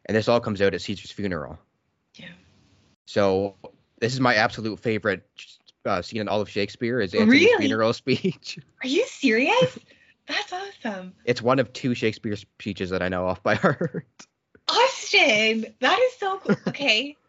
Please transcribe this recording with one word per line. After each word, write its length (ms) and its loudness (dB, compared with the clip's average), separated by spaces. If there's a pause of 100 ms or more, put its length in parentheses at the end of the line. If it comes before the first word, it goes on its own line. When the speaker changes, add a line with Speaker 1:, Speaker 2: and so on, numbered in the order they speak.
Speaker 1:
And 120 -4
this 120 2
all 120 4
comes 200 -4
out 140 4
at 80 -6
Caesar's 280 -10
funeral. 480 -6 (580)
Speaker 2:
Yeah. 120 -20 (800)
Speaker 1:
So 500 2 (440)
this 120 0
is 80 -4
my 140 4
absolute 460 0
favorite, 440 -2 (640)
uh, 160 0
scene 180 -8
in 80 -4
all 120 0
of 100 -6
Shakespeare 500 -4
is 140 -2
Antony's 300 6
Speaker 2:
Really? 220 6
Speaker 1:
funeral 260 2
<laughs> 20 -2
speech. 640 -4 (240)
Speaker 2:
Are 60 -6
you 180 2
serious? 720 2 (240)
Speaker 1:
<laughs> 240 -20
Speaker 2:
That's 260 -6
awesome. 600 -10 (100)
Speaker 1:
It's 160 -2
one 200 2
of 120 -6
two 220 -4
Shakespeare 420 -4
speeches 540 -8
that 120 -2
I 60 -2
know 200 -2
off 140 -4
by 120 2
<laughs> 0 -
heart. 500 -2 (640)
Speaker 2:
Austin, 1000 2 (140)
that 200 2
is 180 0
so 200 -4
cool. 220 0
Speaker 1:
<laughs> 60 -10
Speaker 2:
Okay, 500 -2 (120)